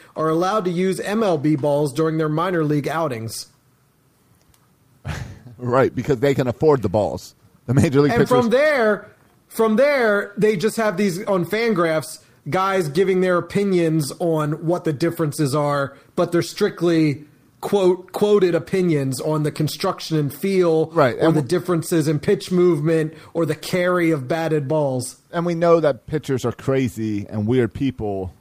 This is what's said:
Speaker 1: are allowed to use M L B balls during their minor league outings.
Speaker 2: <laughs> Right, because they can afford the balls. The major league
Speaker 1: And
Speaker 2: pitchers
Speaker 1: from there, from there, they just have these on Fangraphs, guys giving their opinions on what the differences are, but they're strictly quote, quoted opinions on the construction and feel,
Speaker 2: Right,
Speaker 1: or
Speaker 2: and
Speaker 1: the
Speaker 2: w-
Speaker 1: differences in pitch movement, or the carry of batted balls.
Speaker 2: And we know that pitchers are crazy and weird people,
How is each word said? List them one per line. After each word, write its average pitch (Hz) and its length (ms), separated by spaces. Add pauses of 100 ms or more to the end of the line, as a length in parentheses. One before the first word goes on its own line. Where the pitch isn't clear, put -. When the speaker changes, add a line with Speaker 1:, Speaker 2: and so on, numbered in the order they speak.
(160)
Speaker 1:
are 156 140
allowed 180 340
to 185 60
use 180 300
M 214 220
L 185 140
B 151 200
balls 143 360
during 156 240
their 156 140
minor 170 340
league 147 240
outings. 131 600 (1600)
Speaker 2:
<laughs> - 100 (480)
Right, 120 320
because 127 260
they 143 140
can 135 120
afford 139 340
the 104 80
balls. 90 460 (320)
The 120 80
major 143 260
league 147 120
Speaker 1:
And 240 100
Speaker 2:
pitchers - 80
Speaker 1:
from 247 180
there, 247 600 (360)
from 220 300
there, 233 600
they 214 180
just 208 220
have 214 180
these 196 300
on 190 180
Fangraphs, 175 760 (280)
guys 185 400
giving 185 320
their 185 160
opinions 170 720 (100)
on 156 460
what 175 180
the 160 100
differences 156 600
are, 143 440 (180)
but 175 160
they're 170 80
strictly 165 840 (360)
quote, 185 520
quoted 202 420
opinions 156 640
on 156 220
the 151 100
construction - 640
and 147 180
feel, 175 580
Speaker 2:
Right, 139 240
Speaker 1:
or 151 100
Speaker 2:
and 160 100
Speaker 1:
the 151 60
Speaker 2:
w- 127 60
Speaker 1:
differences 165 600
in 151 120
pitch 202 300
movement, 165 600 (220)
or 170 100
the 151 100
carry 180 580
of 135 140
batted 156 400
balls. 131 540 (100)
Speaker 2:
And 170 140
we 175 100
know 170 260
that 143 260
pitchers 139 400
are 117 60
crazy 110 760
and 104 180
weird 123 280
people, 104 680